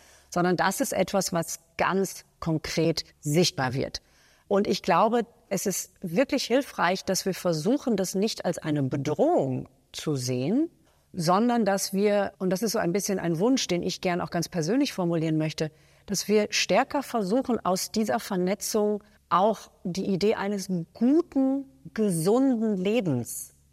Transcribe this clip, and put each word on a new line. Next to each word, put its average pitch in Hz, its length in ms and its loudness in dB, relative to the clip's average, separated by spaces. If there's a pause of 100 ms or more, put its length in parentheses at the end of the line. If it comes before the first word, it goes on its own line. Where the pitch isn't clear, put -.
(320)
sondern 175 260 2
das 185 240 0
ist 262 120 0
etwas, 190 380 0
was 170 280 -2 (180)
ganz 185 480 0 (140)
konkret 160 680 -2 (160)
sichtbar 147 540 0
wird. - 260 -4 (460)
Und 202 200 2
ich 202 140 -2
glaube, 208 460 2 (220)
es 196 180 -2
ist - 340 -6
wirklich 226 440 0
hilfreich, 196 600 0
dass 190 220 -2
wir 185 80 -2
versuchen, 185 600 0
das 190 180 -4
nicht 202 300 -2
als 175 120 -2
eine 151 240 -2
Bedrohung 143 880 0 (220)
zu - 240 -4
sehen, 131 560 -2 (420)
sondern 208 520 2
dass 196 280 0
wir, 202 460 2
und 185 100 0
das 185 140 0
ist 214 80 -2
so 226 80 -2
ein 170 140 0
bisschen 196 260 -2
ein 170 180 -2
Wunsch, 240 300 2
den 175 160 -2
ich 180 180 -4
gern 175 200 -2
auch 170 100 -6
ganz 170 180 -2
persönlich 196 420 0
formulieren 165 460 0
möchte, 156 320 -2 (360)
dass - 220 -4
wir 208 220 4
stärker 254 540 0
versuchen, 233 600 0
aus 180 280 0
dieser 220 280 0
Vernetzung 208 840 0 (260)
auch 202 420 2 (120)
die 180 220 -4
Idee 196 300 2
eines 202 340 -4 (240)
guten, 269 720 2 (280)
gesunden 214 840 2
Lebens 180 760 -2 (180)